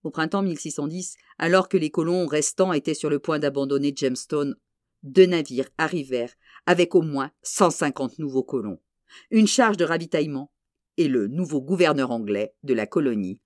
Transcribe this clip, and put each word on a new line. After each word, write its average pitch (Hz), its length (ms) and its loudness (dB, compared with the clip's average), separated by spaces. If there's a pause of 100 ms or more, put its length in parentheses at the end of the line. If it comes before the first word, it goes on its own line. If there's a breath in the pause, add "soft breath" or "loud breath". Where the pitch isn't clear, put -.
Au 160 60 -6
printemps 156 320 -2
mille 170 180 -2
six 156 100 -10
cent 147 160 -6
dix, 180 300 -8 (220 soft breath)
alors 180 300 2
que - 80 0
les 156 140 0
colons 175 360 0
restants 151 460 0
étaient 151 220 -2
sur 147 160 -4
le 147 80 0
point 151 220 -2
d'abandonner 139 540 0
Jamestown, 139 600 -4 (480)
deux 180 240 6
navires 143 420 -2 (100)
arrivèrent 135 560 -4 (320 soft breath)
avec 175 280 4
au 175 80 8
moins 143 300 -4 (100)
cent - 280 2
cinquante 143 500 -4
nouveaux 131 240 -2
colons, 107 360 -6 (520 loud breath)
une 220 160 6
charge 220 280 2
de 170 80 2
ravitaillement 151 680 -4 (440)
et 160 120 2
le 117 180 2
nouveau 151 340 -2
gouverneur 143 520 0
anglais 107 500 -4
de 135 120 0
la 107 120 -2
colonie 110 580 -2